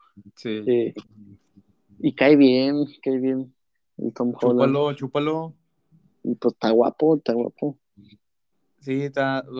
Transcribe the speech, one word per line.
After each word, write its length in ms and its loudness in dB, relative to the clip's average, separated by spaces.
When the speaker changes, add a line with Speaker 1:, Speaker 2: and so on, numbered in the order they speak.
Speaker 1:
Sí. 300 -8
Speaker 2:
Eh, 280 0
y 160 -2
cae 220 6
bien, 500 4
cae 160 -2
bien 360 -4
el 140 -6
Tom 280 -4
Holland. 180 2
Speaker 1:
Chúpalo, 220 -2
chúpalo. 600 -6
Speaker 2:
Y 120 -4
pues 180 -2
está 160 -2
guapo, 460 2
está 180 -4
guapo. 440 -6
Speaker 1:
Sí, 220 -6
está, 420 -2